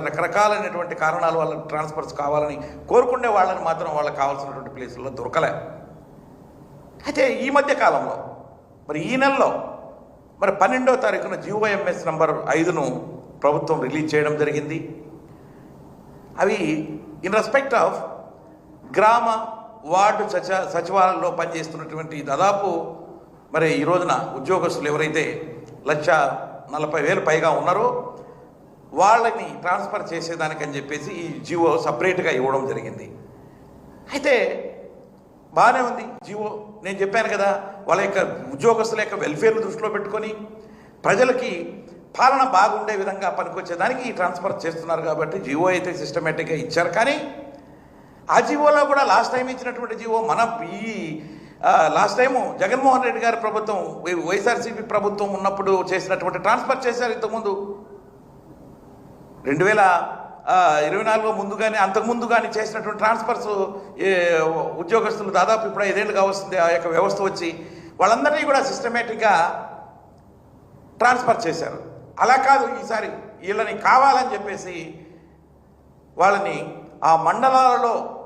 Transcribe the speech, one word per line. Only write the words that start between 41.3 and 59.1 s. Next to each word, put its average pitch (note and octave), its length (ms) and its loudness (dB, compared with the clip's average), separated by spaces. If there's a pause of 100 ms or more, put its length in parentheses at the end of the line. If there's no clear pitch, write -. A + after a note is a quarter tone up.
పాలన C4 300 6
బాగుండే G#3 460 2
విధంగా G3 340 -2
పనికొచ్చేదానికి F3+ 800 -4
ఈ - 20 -6
ట్రాన్స్‌ఫర్ F3+ 540 -4
చేస్తున్నారు E3 360 -4
కాబట్టి D#3+ 380 -4
జీవో C#3+ 280 0
అయితే F3+ 260 0
సిస్టమేటిక్‌గా D#3+ 600 -4
ఇచ్చారు. E3 340 0
కానీ B3+ 260 2 (1160)
ఆ F3+ 80 6
జీవోలో D4 460 4
కూడా C#4 180 4
లాస్ట్ A3+ 300 4
టైమ్ B3+ 160 -2
ఇచ్చినటువంటి A#3+ 460 -8
జీవో A3+ 260 -2
మన A3 180 0 (340)
ఈ, A3 160 -8 (760)
ఆ, F3+ 60 4 (160)
లాస్ట్ G3 300 0
టైమ్ B3 420 0
జగన్మోహన్ B3 440 2
రెడ్డి A3+ 180 -2
గారి A3+ 140 2
ప్రభుత్వం, G#3+ 420 -4 (260)
వై-, F3 240 -2
వైఎస్ఆర్సీపీ G#3+ 560 0
ప్రభుత్వం G3+ 500 -2
ఉన్నప్పుడు F#3+ 600 0
చేసినటువంటి F3+ 460 -2
ట్రాన్స్‌ఫర్ B3 480 0
చేశారు A#3+ 240 -2
ఇంతకుముందు. A3 420 -4 (1900)